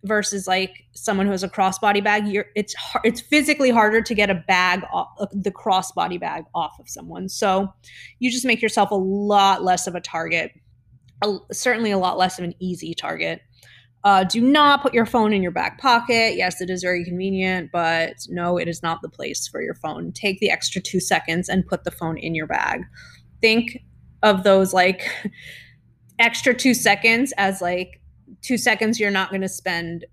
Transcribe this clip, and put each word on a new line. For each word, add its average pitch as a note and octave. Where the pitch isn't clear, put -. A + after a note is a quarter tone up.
versus, G3+
like, F#3
someone G3+
who G3+
has F#3
a F#3+
crossbody G3+
bag, G#3
you're, G3+
it's G#3
har-, -
it's A3+
physically D4
harder A3
to A3
get G3+
a F3+
bag F#3
o-, F3+
the G3
crossbody F3+
bag D#3+
off D#3+
of -
someone. F3
So G3
you B3
just B3+
make A#3
yourself G#3
a G#3
lot G3
less F3+
of F3
a F3
target, E3
a, G#3
certainly A#3
a G3
lot F3+
less F#3
of F3+
an E3+
easy E3+
target. E3
Uh, G3
do F#3+
not C#4+
put C4
your A3+
phone G#3+
in G3
your F3
back -
pocket. A#3
Yes, F#3
it F3+
is F3+
very F3+
convenient, F#3
but E3
no, F3
it E3+
is E3+
not E3
the D#3+
place -
for -
your -
phone. D#3+
Take G3
the G3+
extra F3
two F#3
seconds E3+
and F#3+
put -
the F3
phone E3
in D#3+
your D#3
bag. -
Think A3+
of G3
those, F#3+
like, F#3
<laughs> -
extra A#3
two B3
seconds A3+
as, G3
like, F3+
two B3
seconds A3
you're G3+
not F#3+
gonna F#3+
spend E3+